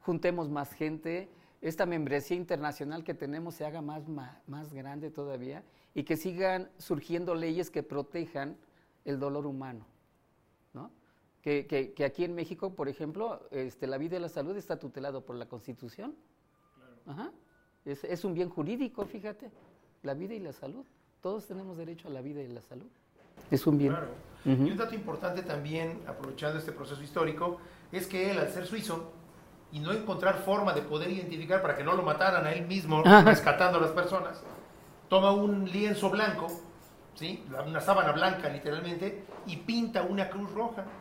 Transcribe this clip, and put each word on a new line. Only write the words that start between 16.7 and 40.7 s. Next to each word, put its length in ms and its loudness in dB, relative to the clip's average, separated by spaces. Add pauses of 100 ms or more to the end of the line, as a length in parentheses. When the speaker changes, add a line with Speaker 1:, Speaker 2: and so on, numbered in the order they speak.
Speaker 2:
Claro. 460 -18
Speaker 1:
Ajá. 100 -10 (540)
Es, 180 -8
es 200 -6
un 120 -2
bien 140 -2
jurídico, 580 -4
fíjate, 420 -12 (540)
la 100 -4
vida 220 -8
y 40 -10
la 140 -10
salud. 320 -12 (380)
Todos 240 -4
tenemos 280 -10
derecho 320 -12
a 40 -10
la 100 -8
vida 220 -8
y 60 -10
la 120 -12
salud. 240 -18 (640)
Es 160 4
un 140 6
bien. 140 4
Speaker 2:
Claro. 160 -4 (360)
Speaker 1:
Ujú. 180 6
Speaker 2:
Y 60 4
un 80 0
dato 160 -2
importante 480 -4
también, 640 -4
aprovechando 540 -4
este 120 -6
proceso 300 -10
histórico, 560 -2 (340)
es 140 -4
que 240 0
él, 80 0
al 120 0
ser 180 -6
suizo, 420 -4 (640)
y 80 -8
no 120 -4
encontrar 520 2
forma 300 4
de 100 0
poder 260 -2
identificar 540 0
para 120 2
que 80 -4
no 120 4
lo 80 2
mataran 420 4
a 80 2
él 140 -2
mismo, 360 2
Speaker 1:
Ajá. 240 12
Speaker 2:
rescatando 520 6
a 20 6
las 100 4
personas, 480 -2 (680)
toma 220 8
un 400 2
lienzo 400 2
blanco, 340 2 (720)
¿sí? 360 -6
La, 120 -4
una 180 -2
sábana 300 6
blanca, 380 2
literalmente, 760 -4 (240)
y 100 -6
pinta 460 0
una 260 0
cruz 240 -6
roja 320 -4 (160)